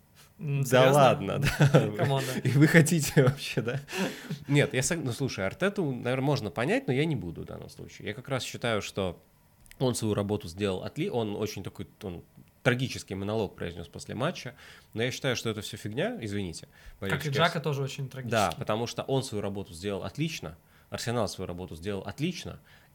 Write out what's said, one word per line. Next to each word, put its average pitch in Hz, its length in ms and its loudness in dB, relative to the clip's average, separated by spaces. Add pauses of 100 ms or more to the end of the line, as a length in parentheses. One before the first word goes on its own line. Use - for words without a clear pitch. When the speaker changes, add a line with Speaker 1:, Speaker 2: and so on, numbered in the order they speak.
(380)
Speaker 1:
М, 139 240 -2
Speaker 2:
«Да - 60 0
Speaker 1:
серьёзно? 131 240 8 (100)
Speaker 2:
ладно, 98 360 6
<laughs> - 200 0
да. 139 300 8 (100)
Speaker 1:
Камон, 135 240 2 (120)
да. - 60 -4
Speaker 2:
И 120 120 2
вы 143 140 8
хотите 151 580 6
вообще, - 360 0
да?» 120 180 -2 (680)
Нет, 139 240 4
я 127 80 0
сог-, 170 240 -2
ну, 123 80 -2
слушай, 110 340 -4
Артету, 196 460 -2
наверное, 123 320 -2
можно 110 260 0
понять, 190 360 0
но 127 80 2
я 143 100 2
не 160 120 0
буду 85 260 -6
в - 20 -10
данном 82 240 -12
случае. - 400 -14
Я 104 60 -6
как - 160 -12
раз 127 120 -2
считаю, 113 380 -2
что 92 400 -4 (600)
он 127 140 2
свою 107 200 -2
работу 101 340 -2
сделал 92 340 -2
отли-, 160 280 -6
он 107 260 -2
очень 101 260 -6
такой, - 240 -10 (160)
он 87 200 -8 (420)
трагический 123 500 0
монолог 101 400 -2
произнёс 87 340 -10
после - 260 -12
матча, 127 400 -6 (380)
но 107 100 -4
я 127 100 0
считаю, 127 240 -2
что - 120 -6
это 107 140 -4
всё - 160 -10
фигня, 170 420 -4
извините, 101 480 -6 (320)
болельщики 135 280 -4
Speaker 1:
Как 135 60 -2
и - 40 0
Джака 170 220 2
Speaker 2:
Арс-, - 20 -8
Speaker 1:
тоже 139 200 -2
очень 135 240 -8
Speaker 2:
Да, 120 40 -10
Speaker 1:
трагический. 113 480 0
Speaker 2:
потому 113 280 -2
что - 180 -6
он 131 180 0
свою 104 200 -6
работу 98 300 -6
сделал 95 300 -6
отлично, 98 540 -6 (340)
Арсенал 117 380 -2
свою 92 180 -8
работу 87 300 -8
сделал 95 260 -6
отлично, - 560 -6 (360)